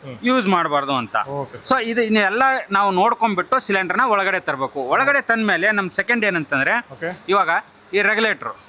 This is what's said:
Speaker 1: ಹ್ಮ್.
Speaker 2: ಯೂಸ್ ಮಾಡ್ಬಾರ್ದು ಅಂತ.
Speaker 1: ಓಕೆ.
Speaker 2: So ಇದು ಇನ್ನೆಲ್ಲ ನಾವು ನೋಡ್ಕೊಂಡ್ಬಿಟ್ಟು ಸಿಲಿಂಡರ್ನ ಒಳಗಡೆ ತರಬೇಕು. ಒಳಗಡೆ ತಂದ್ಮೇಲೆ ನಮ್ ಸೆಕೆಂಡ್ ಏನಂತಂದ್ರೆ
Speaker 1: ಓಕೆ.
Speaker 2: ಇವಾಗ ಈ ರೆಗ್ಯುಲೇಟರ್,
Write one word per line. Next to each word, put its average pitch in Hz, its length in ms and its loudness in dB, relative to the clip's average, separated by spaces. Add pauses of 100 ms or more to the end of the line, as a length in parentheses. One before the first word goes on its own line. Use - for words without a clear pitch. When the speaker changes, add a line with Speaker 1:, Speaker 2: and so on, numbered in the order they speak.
Speaker 1:
ಹ್ಮ್. 131 140 -14 (100)
Speaker 2:
ಯೂಸ್ 254 180 2 (100)
ಮಾಡ್ಬಾರ್ದು 147 440 0
ಅಂತ. 117 160 -6 (240)
Speaker 1:
ಓಕೆ. 123 300 -12
Speaker 2:
So 262 100 2 (100)
ಇದು 233 200 0
ಇನ್ನೆಲ್ಲ 214 340 2 (340)
ನಾವು 202 220 2
ನೋಡ್ಕೊಂಡ್ಬಿಟ್ಟು 226 680 0
ಸಿಲಿಂಡರ್ನ 190 460 0
ಒಳಗಡೆ 190 260 0 (100)
ತರಬೇಕು. 135 300 -4 (140)
ಒಳಗಡೆ 269 280 2 (100)
ತಂದ್ಮೇಲೆ 208 380 2 (100)
ನಮ್ 185 200 -6
ಸೆಕೆಂಡ್ 233 300 0
ಏನಂತಂದ್ರೆ 156 460 0 (200)
Speaker 1:
ಓಕೆ. 165 140 -6 (240)
Speaker 2:
ಇವಾಗ 185 160 2 (460)
ಈ 202 160 2
ರೆಗ್ಯುಲೇಟರ್, 208 440 -2 (120)